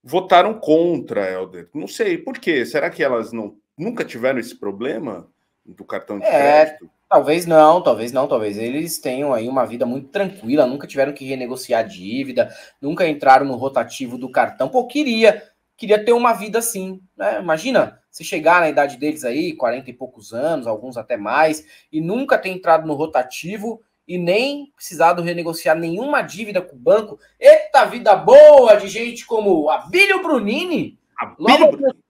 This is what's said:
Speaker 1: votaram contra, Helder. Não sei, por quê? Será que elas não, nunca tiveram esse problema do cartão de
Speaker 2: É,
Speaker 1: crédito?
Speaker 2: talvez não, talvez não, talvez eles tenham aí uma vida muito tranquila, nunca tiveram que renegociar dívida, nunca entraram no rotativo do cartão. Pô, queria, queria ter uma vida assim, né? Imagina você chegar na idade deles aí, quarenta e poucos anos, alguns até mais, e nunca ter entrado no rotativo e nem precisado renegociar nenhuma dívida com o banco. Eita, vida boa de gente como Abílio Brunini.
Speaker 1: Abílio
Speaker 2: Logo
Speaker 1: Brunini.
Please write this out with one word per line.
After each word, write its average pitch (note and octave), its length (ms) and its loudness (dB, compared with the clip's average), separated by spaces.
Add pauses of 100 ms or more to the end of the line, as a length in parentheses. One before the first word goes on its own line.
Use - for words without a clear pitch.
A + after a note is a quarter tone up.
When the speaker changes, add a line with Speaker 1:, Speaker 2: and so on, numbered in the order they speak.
Speaker 1:
votaram F#3 560 2
contra, D3 720 -2
Helder. F2+ 440 -10
Não D#3+ 140 -12
sei, G3 300 -4
por - 220 -12
quê? C3 260 -2
Será D3+ 240 -4
que D#3 140 -6
elas A#2+ 300 -4
não, G#2+ 240 -12 (200)
nunca G3+ 280 -8
tiveram B2+ 340 -4
esse - 160 -12
problema G2+ 760 -10 (360)
do F#2 180 -20
cartão G#2 340 -10
de - 80 -10
Speaker 2:
É, D3 400 4
Speaker 1:
crédito? - 240 -16 (200)
Speaker 2:
talvez E3 360 2
não, D#3+ 360 6
talvez A#2 320 -2
não, C3+ 140 0
talvez G#2+ 300 -4
eles C#3+ 420 -8
tenham C3+ 340 -4
aí A#2 160 -4
uma C3 160 -2
vida A#2+ 200 -6
muito C3+ 220 -8
tranquila, D3 580 -2
nunca C3+ 220 -8
tiveram C#3 260 -4
que C#3 120 -16
renegociar B2 600 -6
dívida, A2 680 -6 (280)
nunca E3 260 -4
entraram C#3 380 4
no C3 100 -6
rotativo B2 600 -6
do B2 140 -12
cartão. B2+ 380 -2
Pô, B3+ 180 -2
queria, A3+ 560 0 (320)
queria G#3 280 0
ter A#3+ 100 2
uma A#3+ 180 2
vida G#3 280 -4
assim, F#3+ 420 -8 (160)
né? G3+ 240 -4
Imagina E3+ 680 -2
você - 140 -20
chegar E3+ 380 2
na D#3 80 0
idade C#3 260 -2
deles C3+ 300 -6
aí, D3+ 280 -4
quarenta B2+ 360 -6
e B2 40 -18
poucos A2+ 400 -20
anos, C3+ 340 -6
alguns A2+ 280 -10
até A2+ 220 -8
mais, D3 480 -2 (260)
e D#3 80 -6
nunca A3+ 380 -2
ter F#3+ 120 -6
entrado E3 380 -2
no D3+ 60 -4
rotativo D#3+ 880 -6 (260)
e F3+ 100 -10
nem B3 560 -4
precisado F3 480 -2
renegociar E3 560 -4
nenhuma F3+ 440 -4
dívida F#3 400 -8
com - 160 -20
o - 20 -20
banco. G#3 400 0 (180)
Eita, C#4+ 480 6
vida A3+ 300 2
boa B3+ 600 10
de G3 120 -4
gente A#3 380 -8
como G3 440 0
Abílio F#4 520 0
Brunini. D4 760 -4 (200)
Speaker 1:
Abílio A3 420 2
Speaker 2:
Logo D4+ 180 6
Speaker 1:
Brunini. C#4 220 -4 (100)